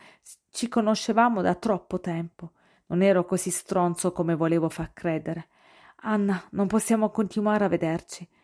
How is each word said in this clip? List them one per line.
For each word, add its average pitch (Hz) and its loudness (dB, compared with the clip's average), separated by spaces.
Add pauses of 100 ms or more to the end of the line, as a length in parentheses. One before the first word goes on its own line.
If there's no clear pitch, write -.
(200)
S-, - -20 (120)
ci - -6
conoscevamo 226 2
da 180 2
troppo 185 -2
tempo. 170 -8 (320)
Non 170 0
ero 190 6
così 180 -2
stronzo 175 -2
come 170 -2
volevo 160 2
far 160 -8
credere. 160 -6 (580)
"Anna, 202 0
non 202 0
possiamo 220 2
continuare 208 0
a 190 2
vederci", 170 -4 (160)